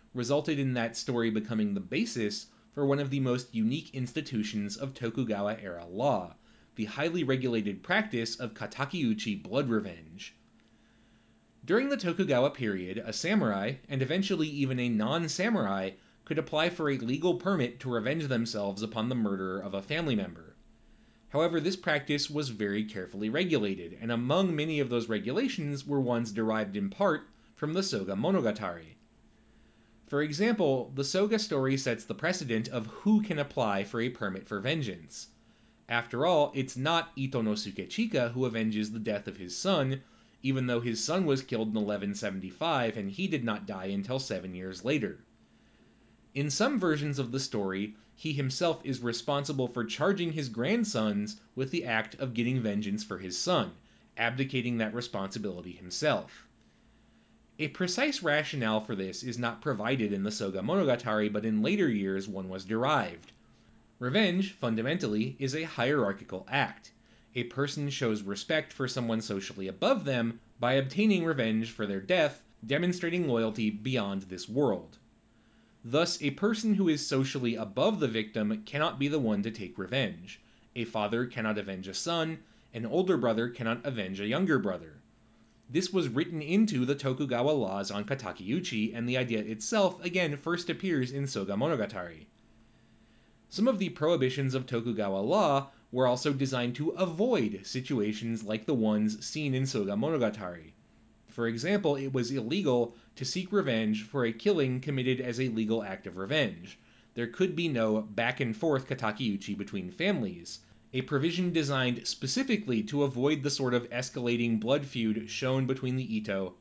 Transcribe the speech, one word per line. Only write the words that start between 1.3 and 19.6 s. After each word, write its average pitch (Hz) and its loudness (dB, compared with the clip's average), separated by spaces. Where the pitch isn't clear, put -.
becoming 107 0
the 98 0
basis 110 -2
for 143 2
one 139 4
of 139 -2
the 139 0
most 123 0
unique 123 0
institutions 110 -2
of 135 -6
Tokugawa-era 104 -2
law, 95 0
the 107 -4
highly 160 -2
regulated 120 0
practice 175 0
of 120 -6
katakiuchi 117 0
blood 127 0
revenge. 87 -4
During 240 4
the 277 2
Tokugawa 151 2
period, 98 -2
a 110 -6
samurai, 131 2
and 135 0
eventually 170 2
even 139 0
a 123 0
non-samurai, 120 0
could 147 -4
apply 156 2
for 170 0
a 135 2
legal 147 2
permit 160 0
to 127 -4
revenge 135 0
themselves 110 0
upon 110 -2
the 127 0
murderer 98 0
of 95 -6